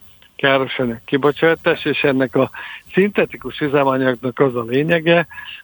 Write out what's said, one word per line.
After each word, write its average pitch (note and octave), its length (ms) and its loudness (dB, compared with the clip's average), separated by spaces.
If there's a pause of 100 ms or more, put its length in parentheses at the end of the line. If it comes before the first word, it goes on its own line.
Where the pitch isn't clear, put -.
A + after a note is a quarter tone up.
(360)
károsanyag C3 680 0
kibocsátás, D3+ 800 0
és D3 180 -2
ennek C3 340 0
a C3 140 2 (420)
szintetikus F#3 680 -2
üzemanyagnak C3 800 0
az C3 180 2
a A#2+ 60 -4
lényege, D#3+ 640 2 (380)